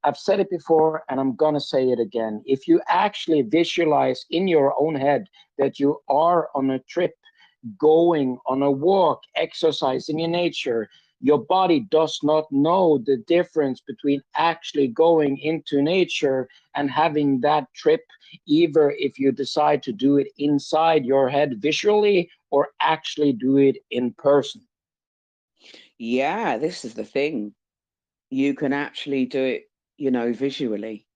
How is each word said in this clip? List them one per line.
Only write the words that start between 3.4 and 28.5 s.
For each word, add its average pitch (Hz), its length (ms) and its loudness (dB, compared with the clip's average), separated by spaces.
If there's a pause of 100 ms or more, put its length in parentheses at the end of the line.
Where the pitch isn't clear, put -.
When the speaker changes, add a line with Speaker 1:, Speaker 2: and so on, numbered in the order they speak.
Speaker 1:
visualize 147 880 0
in 180 180 -2
your 143 320 2
own 156 160 0
head 135 320 0 (300)
that 135 220 -2
you 143 280 0
are 165 480 2
on 135 160 -2
a 131 80 -4
trip, - 360 -4 (640)
going 156 680 2
on 131 180 -2
a 143 80 2
walk, 160 500 0 (140)
exercising 156 840 -2
in 165 120 -4
nature, 139 580 -4 (320)
your 143 180 4
body 185 400 2
does 156 440 0
not 156 280 0
know 160 460 4
the 127 200 0 (100)
difference 156 540 0
between 139 400 -4 (140)
actually 156 540 -2
going 151 480 2
into 151 440 -2
nature 147 680 0 (260)
and 143 160 -4
having 147 500 0
that 147 320 0
trip, - 300 0 (420)
either 151 520 4
if 139 200 -4
you 135 140 2
decide 147 520 0
to 127 100 -8
do 135 240 2
it 139 100 0 (100)
inside 151 680 0
your 135 240 2
head 139 320 -2
visually 202 680 0 (220)
or 143 180 0 (120)
actually 151 500 -2
do 127 260 0
it 139 200 4 (120)
in 123 260 -4
person. 143 460 0 (1400)
Speaker 2:
Yeah, 135 600 -2
this 160 260 -6
is 117 120 -12
the 107 100 -10
thing. 139 480 -4 (760)
You 135 260 0